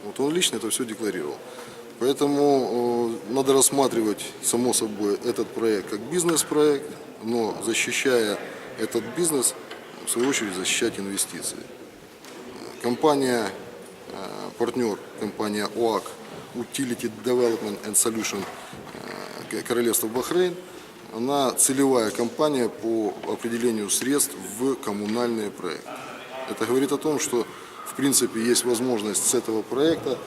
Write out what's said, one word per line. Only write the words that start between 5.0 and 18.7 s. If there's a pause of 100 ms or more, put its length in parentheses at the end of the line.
этот
проект
как (120)
бизнес-проект, (340)
но
защищая (420)
этот (140)
бизнес, (500)
в
свою
очередь
защищать
инвестиции. (1200)
Компания, (640)
э, (420)
партнер, (220)
компания
оак, (520)
Utility (140)
Development
and
Solution, (520)